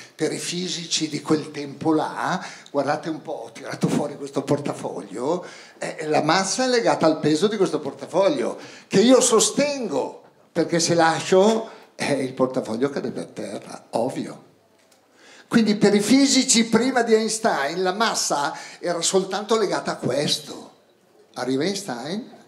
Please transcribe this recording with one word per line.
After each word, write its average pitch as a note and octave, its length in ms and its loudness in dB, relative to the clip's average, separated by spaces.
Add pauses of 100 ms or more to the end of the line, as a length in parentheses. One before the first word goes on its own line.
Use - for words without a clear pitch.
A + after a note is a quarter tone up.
(160)
per D3+ 180 -2
i - 60 -6
fisici E3+ 680 -4
di D3+ 140 -6
quel D3+ 300 0
tempo C#3+ 420 -4
là, C#3+ 500 -2 (280)
guardate D3 380 -2
un D3+ 120 -6
po', D#3+ 120 -10
ho A#2 180 -12
tirato C3 360 -6
fuori C#3+ 300 -2
questo C#3 240 -6
portafoglio, C3+ 1040 -4 (320)
eh, - 300 -8
la D3+ 160 2
massa F#3+ 400 0
è C4 40 0
legata F3 380 2
al D3+ 140 2
peso D#3 280 2
di A3 80 0
questo E3+ 240 0
portafoglio, C#3+ 760 -2 (300)
che F#3+ 120 2
io A#3+ 220 8
sostengo, A3 1000 0 (280)
perché E3 280 0
se E3+ 160 2
lascio, F#3 760 4 (240)
eh, C3 200 -2 (100)
il B2+ 100 -6
portafoglio B2+ 560 -2
cade C#3 220 -6
per - 160 -8
terra, - 640 -12
ovvio. A#2 540 -4 (1000)
Quindi G#3+ 280 4
per G#3 180 4
i G#3 80 6
fisici C4 640 4
prima B3 380 2
di A3 100 2
Einstein F#3+ 680 0
la F#3 100 2
massa F3 640 -2 (220)
era E3+ 240 -4
soltanto F#3+ 520 0
legata E3+ 360 -2
a - 60 -6
questo. - 720 -4 (640)
Arriva C3 280 -2
Einstein F3+ 640 -6 (200)